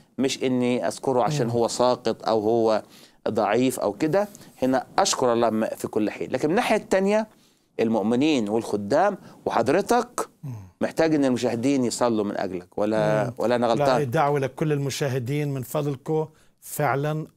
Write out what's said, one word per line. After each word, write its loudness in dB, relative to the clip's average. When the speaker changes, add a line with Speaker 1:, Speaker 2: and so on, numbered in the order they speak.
Speaker 1:
مش -2
إني 0
أذكره 0
عشان 0
Speaker 2:
مم. -2
Speaker 1:
هو 2
ساقط 0
أو 2
هو 2
ضعيف 2
أو 0
كده. 0
هنا 0
أشكر 2
الله 2
م-، 0
في -6
كل 0
حين. -8
لكن 0
من 0
الناحية 2
التانية 0
المؤمنين 2
والخدام 0
وحضرتك 0
Speaker 2:
مم. -10
Speaker 1:
محتاج 2
إن 2
المشاهدين 0
يصلوا 0
من -4
أجلك، -8
ولا، 0
Speaker 2:
مم. -4
Speaker 1:
ولا 0
أنا 2
غلطان؟ 2
Speaker 2:
لا، 0
دعوة 0
لكل -2
المشاهدين -4
من -6
فضلكم، -4
فعلًا -2